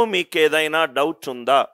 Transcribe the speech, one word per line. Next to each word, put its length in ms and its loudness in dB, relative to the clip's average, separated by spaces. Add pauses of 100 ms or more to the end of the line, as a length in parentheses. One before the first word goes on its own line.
(140)
మీకు 320 -4
ఏదైనా 360 0 (160)
డౌట్ 360 -2
ఉందా? 260 0 (140)